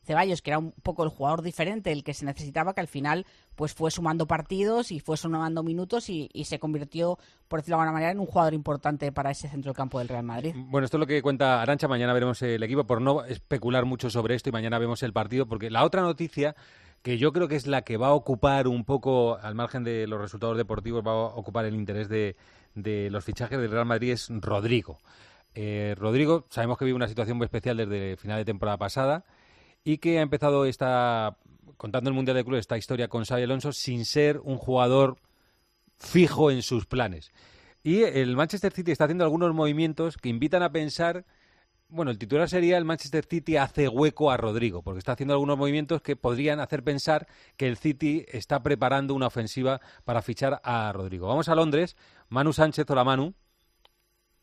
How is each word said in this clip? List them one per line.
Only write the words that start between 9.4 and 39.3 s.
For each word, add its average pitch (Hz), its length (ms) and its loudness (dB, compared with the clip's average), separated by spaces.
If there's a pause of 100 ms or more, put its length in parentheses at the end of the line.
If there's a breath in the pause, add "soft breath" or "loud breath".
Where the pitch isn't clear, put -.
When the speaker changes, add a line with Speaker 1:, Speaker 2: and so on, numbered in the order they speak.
Speaker 1:
centro 139 220 -6
del 127 60 -6
campo 135 200 -6
del 123 120 -4
Real 120 140 -4
Madrid. 123 320 -6
Speaker 2:
Bueno, 131 300 -2
esto 151 120 -2
es - 20 2
lo 151 80 0
que 143 160 0
cuenta 135 360 4
Arantxa, 143 280 2
mañana 123 260 2
veremos 123 300 2
el 117 180 0
equipo, 131 240 0
por 117 160 2
no 135 240 2
especular 123 600 0
mucho 127 260 -4
sobre 113 240 0
esto 120 140 -4
y - 20 -2
mañana 113 260 -2
vemos 117 240 -2
el 120 100 -2
partido, 113 360 0
porque 110 240 -6
la 120 140 6
otra 185 180 2
noticia 151 520 -2 (460 soft breath)
que 123 160 -2
yo 143 160 4
creo 175 140 2
que 147 80 -2
es 127 100 -4
la 135 160 0
que 117 160 -6
va 123 100 2
a 143 60 6
ocupar 139 540 4
un 120 180 2
poco, 127 560 2
al 107 140 -8
margen 120 280 -4
de 113 220 -2
los 107 160 -6
resultados 107 360 -4
deportivos, 113 480 -2
va 110 60 2
a 110 40 2 (200)
ocupar 110 300 -4
el 107 100 -4
interés 104 340 -4
de, 107 260 -2 (380 soft breath)
de 104 380 -4
los 101 120 -4
fichajes 120 360 -6
del 117 120 -2
Real 117 140 0
Madrid, 120 260 0
es 117 180 -4
Rodrigo. 104 680 -2 (560 soft breath)
Eh, 104 440 -4
Rodrigo, 139 520 2
sabemos 120 280 -2
que 139 80 -2
vive 127 100 2
una 123 120 -2
situación 113 300 -2
muy 120 80 0
especial 117 320 -4
desde 101 400 -4
final 107 220 -6
de 107 60 -4
temporada 104 320 -2
pasada 135 460 -2 (600 soft breath)
y 156 160 0
que 165 200 2
ha - 20 4
empezado 143 440 2
esta, 123 720 0 (400)
contando 120 320 -2
el 131 60 0
Mundial 131 200 0
de 127 80 2
Clubes, 123 180 0
esta 117 160 -4
historia 117 300 -2
con 117 160 -4
Xabi 123 200 0
Alonso 135 280 -2
sin 120 320 -4
ser 147 400 2
un 131 140 -4
jugador 127 600 4 (840)
fijo 156 520 6
en 127 100 0
sus 117 260 -2
planes. 98 440 -4 (520 soft breath)
Y 190 200 4
el 131 320 2
Manchester 180 380 0
City 175 180 -2
está 151 140 2
haciendo 170 180 0
algunos 165 300 2